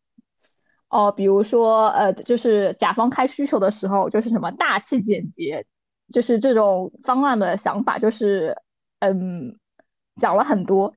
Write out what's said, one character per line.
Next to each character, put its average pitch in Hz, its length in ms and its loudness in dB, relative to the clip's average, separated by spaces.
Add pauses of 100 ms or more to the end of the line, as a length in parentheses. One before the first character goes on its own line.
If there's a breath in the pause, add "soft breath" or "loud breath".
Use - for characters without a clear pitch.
(880)
哦， 202 220 2
比 202 140 -4
如 196 180 4
说， 220 460 2
呃， 190 240 2
就 - 240 -2
是 208 420 2
甲 208 140 0
方 233 160 0
开 262 180 0
需 285 180 -6
求 277 140 0
的 190 100 2
时 208 180 -6
候， 196 220 0
就 208 120 0
是 226 80 -6
什 220 100 0
么 165 120 -6
大 285 280 -2
气 247 220 -2
简 185 260 -2
洁， 156 380 -8 (480)
就 240 80 2
是 233 180 0
这 262 140 2
种 196 360 2 (140)
方 262 200 0
案 269 140 2
的 190 200 0
想 202 260 -4
法， - 140 -2
就 214 120 0
是， 202 460 -2 (440)
嗯， 185 580 -4 (640)
讲 190 160 2
了 233 60 2
很 214 200 0
多， 196 340 0